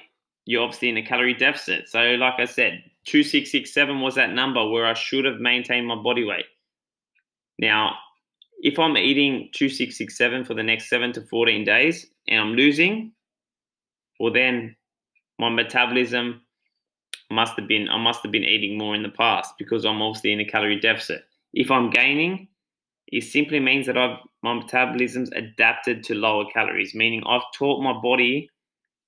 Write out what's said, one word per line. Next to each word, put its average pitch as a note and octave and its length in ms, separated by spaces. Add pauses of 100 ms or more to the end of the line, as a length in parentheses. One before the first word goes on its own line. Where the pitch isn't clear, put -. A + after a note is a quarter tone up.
(460)
you're A#2+ 180
obviously A#2+ 260
in A2+ 80
a A2+ 80
calorie B2 280
deficit. B2 540
So A#2 140 (140)
like B2+ 240
I B2 60
said, A2 380 (220)
two D3 180
six C#3+ 280
six C3 220
seven C#3 280
was C3 140
that A#2+ 180
number B2 340
where A#2 180
I A2+ 80
should C3 300
have B2+ 160
maintained B2 480
my A#2 80
body A#2 300
weight. G2 200 (1120)
Now, G#2+ 380 (640)
if - 180
I'm D#3+ 200
eating C#3 560
two C#3 160
six C3 280
six - 200
seven B2 260
for A#2+ 120
the A2 80
next A2+ 260
seven A#2+ 240
to A#2 80
fourteen A2+ 420
days B2+ 440 (200)
and A2+ 140
I'm G#2+ 120
losing, D#3 600 (1080)
well, A2+ 140
then B2 420 (640)
my A#2 80
metabolism A#2+ 960 (880)
must A2+ 260
have G2+ 100
been, G#2+ 200
I - 100
must A#2 260
have G#2 80
been G#2 120
eating G#2 340
more G#2+ 160
in G#2+ 100
the G#2+ 60
past G#2 480
because G#2+ 280
I'm G#2+ 160
obviously A2 320
in G#2 80
a G#2 40
calorie G#2 360
deficit. A2 420 (300)
If C3 180
I'm B2 180
gaining, D3+ 600 (580)
it A#2 160
simply D3 380
means C3 240
that B2 120
I've, B2 200 (260)
my A#2+ 100
metabolism's B2 800
adapted A2+ 720
to A2+ 120
lower G#2 360
calories, G2 420
meaning A2+ 320
I've A#2+ 280
taught C#3 280
my C3 120
body B2 560 (580)